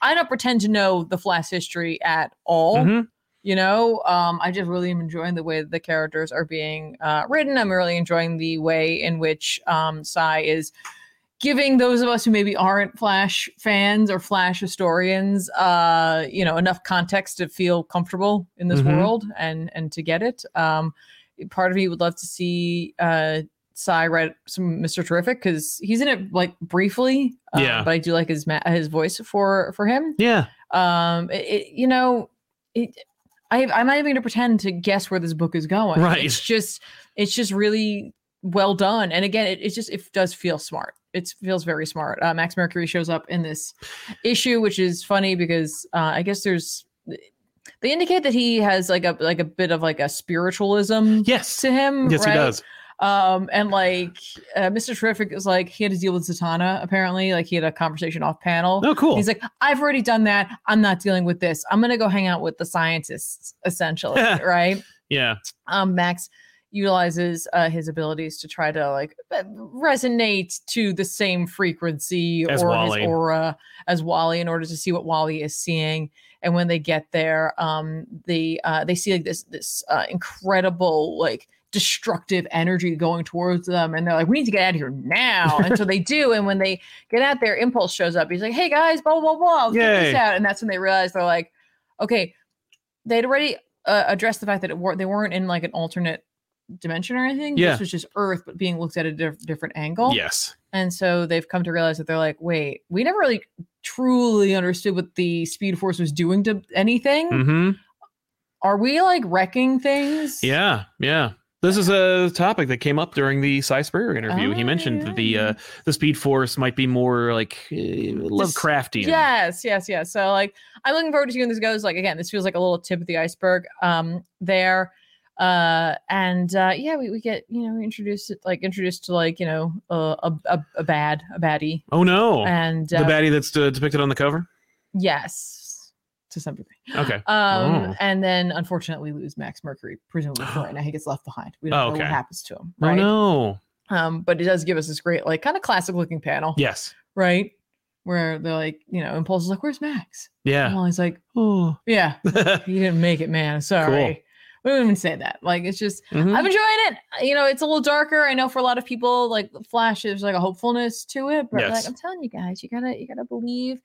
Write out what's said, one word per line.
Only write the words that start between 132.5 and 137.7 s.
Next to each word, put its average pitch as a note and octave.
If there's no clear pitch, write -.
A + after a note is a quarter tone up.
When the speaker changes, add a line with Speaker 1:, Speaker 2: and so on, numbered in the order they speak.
Speaker 2:
The D3+
Speaker 1:
uh, D3+
Speaker 2:
baddie D#3
that's, D3
uh, C#3+
depicted C#3+
on C#3
the C3
cover? D3
Speaker 1:
Yes, -
to E3+
some D3
degree. -
Speaker 2:
Okay. B2+
Speaker 1:
Um, F#3+